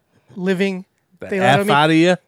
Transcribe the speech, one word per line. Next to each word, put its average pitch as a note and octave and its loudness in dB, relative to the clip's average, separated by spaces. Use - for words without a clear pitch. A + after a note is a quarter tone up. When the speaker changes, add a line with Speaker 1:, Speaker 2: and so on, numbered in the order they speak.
Speaker 1:
living F#3 -4
Speaker 2:
The F#3+ -16
Speaker 1:
daylight F#3+ -2
out C3+ 4
Speaker 2:
F D3 0
Speaker 1:
of G3 -4
me. D3+ 0
Speaker 2:
outta D#3 2
ya? E3+ 4